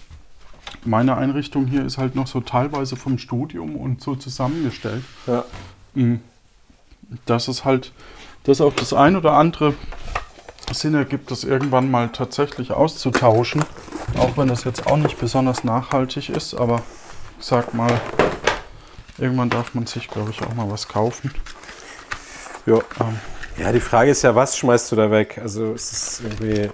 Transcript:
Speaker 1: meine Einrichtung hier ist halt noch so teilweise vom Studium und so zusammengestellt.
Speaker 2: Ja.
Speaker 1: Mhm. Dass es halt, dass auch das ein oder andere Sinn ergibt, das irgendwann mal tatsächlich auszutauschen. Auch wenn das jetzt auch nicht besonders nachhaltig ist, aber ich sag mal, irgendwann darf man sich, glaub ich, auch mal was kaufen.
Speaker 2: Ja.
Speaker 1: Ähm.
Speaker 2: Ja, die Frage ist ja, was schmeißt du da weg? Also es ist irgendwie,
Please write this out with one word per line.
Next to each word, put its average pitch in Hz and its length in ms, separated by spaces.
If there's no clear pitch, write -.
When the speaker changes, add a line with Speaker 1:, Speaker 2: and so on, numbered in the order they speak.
Speaker 1:
meine 117 320
Einrichtung 139 520
hier 135 160
ist 131 140
halt 131 180
noch 131 100
so 131 140
teilweise 131 560
vom 131 200
Studium 151 600
und 131 260
so 139 140
zusammengestellt. 127 880
Speaker 2:
Ja. 123 160
Speaker 1:
Mhm. 120 260
Dass 117 200
es 127 180
halt, 131 280
dass 139 180
auch 143 120
das - 200
ein 139 220
oder 160 200
andere 151 400
Sinn 156 220
ergibt, 139 360
das 127 140
irgendwann 131 480
mal 120 160
tatsächlich 131 640
auszutauschen. 127 920
Auch 123 180
wenn 139 120
das 120 160
jetzt - 240
auch 139 80
nicht 151 240
besonders 127 420
nachhaltig 127 680
ist, 151 260
aber 117 280
ich - 80
sag 120 260
mal, 117 280
irgendwann 127 320
darf 117 260
man 120 120
sich, - 220
glaub 107 200
ich, - 140
auch 117 120
mal 113 140
was 107 200
kaufen. - 440
Speaker 2:
Ja. 113 120
Speaker 1:
Ähm. 113 220
Speaker 2:
Ja, 87 120
die 120 100
Frage 120 300
ist 139 120
ja, 123 120
was 127 240
schmeißt 120 320
du 113 60
da 107 160
weg? 107 280
Also 110 320
es - 200
ist - 320
irgendwie, 107 500